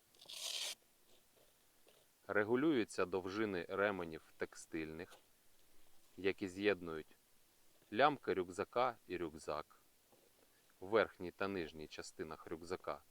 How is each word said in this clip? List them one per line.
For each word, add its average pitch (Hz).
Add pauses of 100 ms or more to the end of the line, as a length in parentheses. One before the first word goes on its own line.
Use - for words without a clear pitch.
(2250)
Регулюються 107
довжини 95
ременів 95
текстильних, 80 (1000)
які 92
з'єднують 90 (760)
лямки 127
рюкзака 92 (100)
і 90
рюкзак 76 (1000)
в 92
верхній 92
та 98
нижній 78
частинах -
рюкзака 82